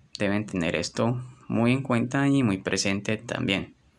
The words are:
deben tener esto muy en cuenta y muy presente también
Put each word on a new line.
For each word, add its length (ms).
deben 280
tener 300
esto 460
muy 260
en 100
cuenta 440
y 160
muy 160
presente 600
también 560